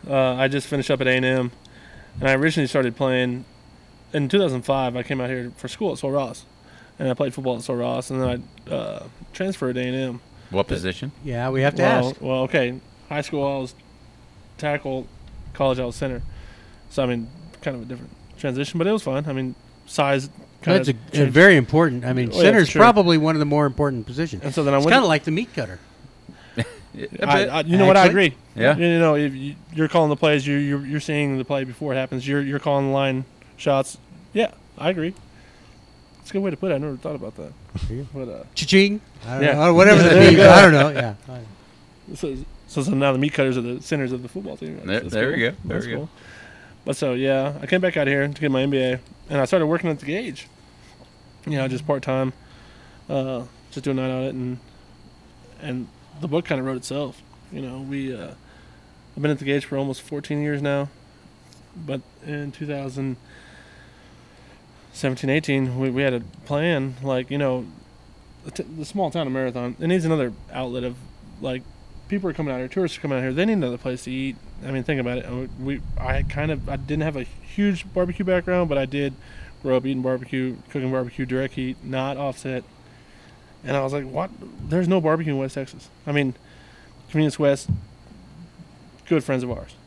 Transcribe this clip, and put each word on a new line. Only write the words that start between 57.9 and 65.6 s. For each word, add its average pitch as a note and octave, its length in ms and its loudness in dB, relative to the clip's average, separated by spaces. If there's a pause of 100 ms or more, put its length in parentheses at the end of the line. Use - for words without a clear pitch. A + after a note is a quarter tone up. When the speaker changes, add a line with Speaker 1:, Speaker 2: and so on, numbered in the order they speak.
Speaker 1:
uh, D#2+ 180 -14 (840)
I've D3 60 -8
been D3 100 0
at C3+ 80 -4
the C#3 60 -12
Gauge C#3 200 -2
for C#3 120 -6
almost C3+ 240 -4
fourteen D3 400 -8
years D3 200 -4
now, C#3+ 280 -2 (840)
but D#3 260 -10 (240)
in D3 260 -8
two D3+ 140 -12
thousand C3+ 520 -8 (1800)
seventeen, C3 360 -4
eighteen, C3+ 500 0